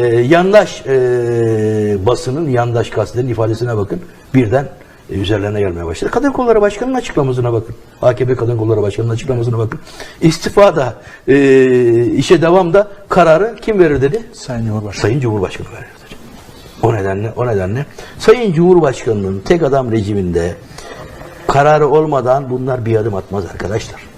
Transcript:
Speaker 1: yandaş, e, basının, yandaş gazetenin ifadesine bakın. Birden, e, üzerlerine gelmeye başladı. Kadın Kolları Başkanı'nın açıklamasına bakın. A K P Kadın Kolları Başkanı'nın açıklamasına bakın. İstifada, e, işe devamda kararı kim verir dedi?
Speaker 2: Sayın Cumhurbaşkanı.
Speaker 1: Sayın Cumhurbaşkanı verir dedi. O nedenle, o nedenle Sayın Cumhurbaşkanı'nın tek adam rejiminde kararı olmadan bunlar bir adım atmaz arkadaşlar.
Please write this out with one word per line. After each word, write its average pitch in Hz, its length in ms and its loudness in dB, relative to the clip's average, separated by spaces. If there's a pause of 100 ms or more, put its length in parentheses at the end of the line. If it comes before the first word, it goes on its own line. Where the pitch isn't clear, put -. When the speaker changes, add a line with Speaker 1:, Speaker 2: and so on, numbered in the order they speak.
(300)
Speaker 1:
yandaş, 185 580 4
e, 117 1160 0
basının, 127 440 -2
yandaş 120 400 0
gazetenin 120 400 -4
ifadesine 113 480 -2
bakın. 95 240 -4 (320)
Birden, 131 360 2 (400)
e, - 60 -8
üzerlerine 101 440 -2
gelmeye 87 260 -2
başladı. - 260 -6
Kadın 277 200 0
Kolları 240 300 0
Başkanı'nın 247 340 -2
açıklamasına 127 580 -2
bakın. 110 220 -6 (260)
A 123 140 2
K 127 100 -2
P 127 100 0
Kadın 120 220 -2
Kolları 110 240 0
Başkanı'nın 113 320 -2
açıklamasına 120 440 -4
bakın. 110 220 -4 (420)
İstifada, 160 720 2 (340)
e, 131 760 4
işe 143 360 2
devamda 180 460 4 (220)
kararı 185 520 4
kim 214 180 -2
verir 147 220 4
dedi? 170 220 0 (100)
Speaker 2:
Sayın 117 320 -8
Cumhurbaşkanı. 107 360 -6
Speaker 1:
Sayın 113 180 0
Cumhurbaşkanı 104 480 -4
verir - 140 -18 (240)
dedi. - 100 -20 (680)
O 117 100 2
nedenle, 101 420 -4
o 120 120 -2
nedenle 107 380 -4 (340)
Sayın 220 340 2
Cumhurbaşkanı'nın 131 840 2
tek 170 240 0
adam 131 280 0
rejiminde 92 640 -2 (920)
kararı 147 400 4
olmadan 139 640 2
bunlar 127 360 -4
bir 113 100 0
adım 107 200 -2
atmaz 92 300 -6
arkadaşlar. - 560 -8 (160)